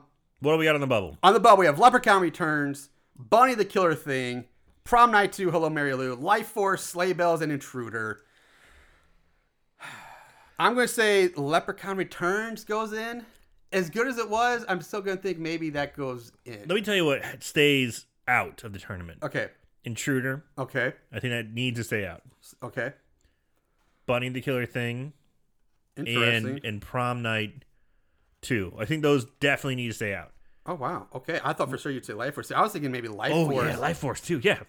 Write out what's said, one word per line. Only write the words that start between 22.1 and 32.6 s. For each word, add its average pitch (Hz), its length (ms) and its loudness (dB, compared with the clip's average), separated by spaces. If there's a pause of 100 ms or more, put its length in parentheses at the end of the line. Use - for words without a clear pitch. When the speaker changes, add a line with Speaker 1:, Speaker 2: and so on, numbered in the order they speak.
Speaker 2:
S-, - 200 -20
okay. 123 300 -6 (1120)
Speaker 1:
Bonnie 123 220 -2
the 127 120 -6
Killer 123 260 -2
Thing. 123 460 -6 (840)
Speaker 2:
Interesting. 120 600 0
Speaker 1:
And, 135 80 -12
and 107 160 -8
Prom 123 420 -4
Night 110 420 -4 (760)
Two. 95 380 -2
I 110 60 -6
think 156 180 -2
those 143 240 4 (140)
definitely 139 360 0
need 120 120 -6
to 110 60 -6
stay 104 200 -4
out. 85 180 -12 (360)
Speaker 2:
Oh, 170 60 -6
wow. 151 400 -8
Okay. 160 280 -6
I 147 120 -2
thought 143 160 -4
for 131 80 -6
sure 147 120 -8
you'd 127 140 -8
say - 80 -10
Life 117 220 -6
Force. - 180 -10
I 131 80 2